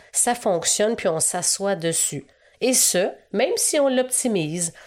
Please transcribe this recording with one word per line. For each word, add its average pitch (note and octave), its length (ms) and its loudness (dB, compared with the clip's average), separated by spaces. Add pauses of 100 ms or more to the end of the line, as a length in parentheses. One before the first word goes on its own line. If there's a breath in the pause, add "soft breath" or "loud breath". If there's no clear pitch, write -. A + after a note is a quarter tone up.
(140 loud breath)
ça - 200 2
fonctionne, G#3 640 0
puis G3+ 140 0
on D#3+ 100 0
s'assoit F#3+ 560 0
dessus. D#3+ 500 -2 (360 soft breath)
Et B3+ 120 2
ce, - 380 2 (220)
même B3 240 2
si - 220 0
on C#4 100 4
l'optimise, G3 840 -2 (140 loud breath)